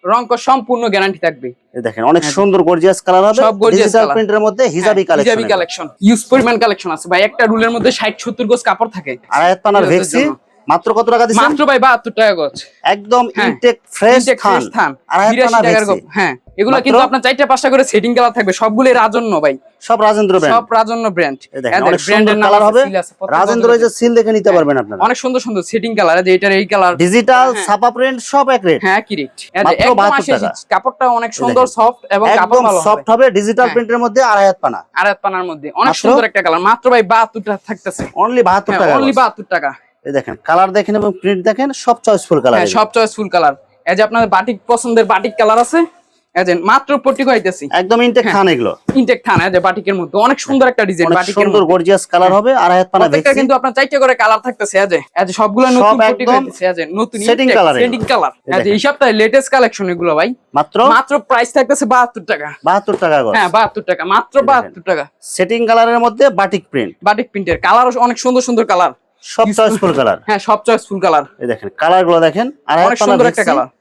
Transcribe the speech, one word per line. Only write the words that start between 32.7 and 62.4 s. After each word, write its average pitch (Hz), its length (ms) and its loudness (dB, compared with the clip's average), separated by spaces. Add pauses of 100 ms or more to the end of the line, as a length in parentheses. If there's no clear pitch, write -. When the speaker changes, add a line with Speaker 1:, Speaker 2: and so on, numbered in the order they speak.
Speaker 2:
সফট 208 280 0
Speaker 1:
হবে। 233 140 4
Speaker 2:
হবে, - 80 6
ডিজিটাল 208 340 0
Speaker 1:
হ্যাঁ। 226 80 -2
Speaker 2:
প্রিন্টের 233 260 -2
মধ্যে 240 240 -2
আড়াই 208 240 2
হাত 190 140 0
পানা। 113 180 -4 (140)
Speaker 1:
আড়াই 202 200 0
হাত 190 80 -8
পানার 190 220 -4
মধ্যে। 151 240 -10
অনেক 220 220 -2
Speaker 2:
মাত্র? - 120 -4
Speaker 1:
সুন্দর 233 220 2
একটা 202 180 -2
কালার। 170 180 0
মাত্র 220 300 0
ভাই 240 140 4
বাহাত্তর 220 380 0
টাকা 202 260 -6
থাকতেছে। 190 360 -10 (120)
Speaker 2:
Only 240 280 0
বাহাত্তর 196 280 0
Speaker 1:
হ্যাঁ, 190 100 0
Speaker 2:
টাকা 156 140 2
Speaker 1:
only 269 160 0
Speaker 2:
গজ। 208 40 -2
Speaker 1:
বাহাত্তর 226 340 -2
টাকা। 156 220 -4 (340)
Speaker 2:
এই 143 80 -8
দেখেন, 131 300 -4
কালার 180 280 2
দেখেন 208 240 -2
এবং 208 160 -2 (100)
প্রিন্ট 190 240 -2
দেখেন, 233 260 -2
সব - 320 -2
চয়েসফুল 185 380 0
কালার 127 160 4
Speaker 1:
হ্যাঁ, 180 100 2
Speaker 2:
এগুলো। 190 120 -2
Speaker 1:
সব 214 140 2
চয়েসফুল 220 360 -2
কালার। 156 240 2 (320)
এই 175 100 0
যে 196 80 0
আপনাদের 220 260 0
বাটিক 202 280 -2 (100)
পছন্দের 233 380 0
বাটিক 202 320 -2
কালার 220 220 2
আছে। 269 200 0 (560)
এই 185 100 0
যে 175 100 0
মাত্র 220 420 0
পট্টি 269 260 -2
কইতেছি। 214 480 -2
Speaker 2:
একদম 185 300 0
ইনটেক 240 240 2
Speaker 1:
হ্যাঁ। 220 100 0
Speaker 2:
থান 196 120 2
এগুলো। 120 240 0 (240)
Speaker 1:
ইনটেক 247 300 0
থান। 208 160 0
এই 190 100 -2
যে 180 80 2
বাটিকের 190 360 -2
মধ্যে 175 220 -8
অনেক 247 220 2
সুন্দর 269 280 0
একটা 247 180 0
ডিজাইন 170 220 -2
Speaker 2:
অনেক 185 100 2
Speaker 1:
বাটিকের 190 260 -2
Speaker 2:
সুন্দর 202 180 2
Speaker 1:
মধ্যে। 165 120 0
Speaker 2:
গর্জিয়াস 185 320 2
কালার 180 240 2
Speaker 1:
হ্যাঁ। 196 120 2
Speaker 2:
হবে, 240 140 0
আড়াই 175 240 2
হাত 185 120 0
পানা 190 120 2
Speaker 1:
প্রত্যেকটা - 260 0
Speaker 2:
ভেক্সি। 269 100 0
Speaker 1:
কিন্তু 269 160 2
আপনার 262 180 -2
চারটে 269 260 -2
করে 254 160 2
কালার 220 240 2
থাকতেছে। 214 400 -8
এই 196 80 0
যে, 170 120 0 (200)
এই 190 80 2
যে 185 60 -10
সবগুলো 214 340 0
Speaker 2:
সব 254 60 2
Speaker 1:
নতুন 247 260 4
পট্টি 220 240 0
Speaker 2:
একদম 254 200 0
Speaker 1:
কইতেছে। 254 240 -10
এই 185 60 0
যে 165 100 -6 (160)
নতুন 233 200 -6
Speaker 2:
সেটিং 233 260 0
Speaker 1:
ইনটেক, 240 120 2
Speaker 2:
কালার 165 180 4
এগুলো। 240 100 2
Speaker 1:
সেটিং 240 220 -4
কালার। 226 280 0
Speaker 2:
এই - 40 -20
Speaker 1:
এই - 140 -8
যে 185 40 0
Speaker 2:
দেখেন। 202 160 0
Speaker 1:
এই 214 60 0
সপ্তাহে 277 340 0
লেটেস্ট 220 360 0
কালেকশন 247 400 0
এগুলো 170 260 -4
ভাই। 170 140 0 (240)
Speaker 2:
মাত্র? 151 240 -2 (120)
Speaker 1:
মাত্র 247 300 2
প্রাইস 240 340 -2
থাকতেছে 277 320 0
বাহাত্তর 240 460 -2
টাকা। 147 160 -6 (160)